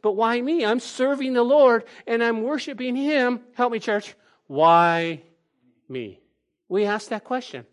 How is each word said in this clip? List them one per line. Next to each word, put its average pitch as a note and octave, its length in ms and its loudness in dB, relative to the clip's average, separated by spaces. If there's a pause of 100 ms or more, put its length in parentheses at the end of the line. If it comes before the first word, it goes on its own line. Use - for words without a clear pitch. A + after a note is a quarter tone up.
But G#3+ 80 2
why A3+ 280 2
me? C#4 240 -2
I'm A3 160 0
serving C4 540 -2
the A#3+ 80 2
Lord, B3 440 4 (200)
and A#3 180 -2
I'm A3+ 200 -2
worshiping B3+ 520 -6
Him." C4 480 -2 (120)
Help B3 160 0
me, A3+ 80 -4
church. G#3+ 340 -4 (320)
Why E3 760 2 (640)
me? A#2+ 340 -12 (460)
We G3+ 180 -2
ask G#3 240 -4
that G#3+ 140 -8
question. B3 500 -8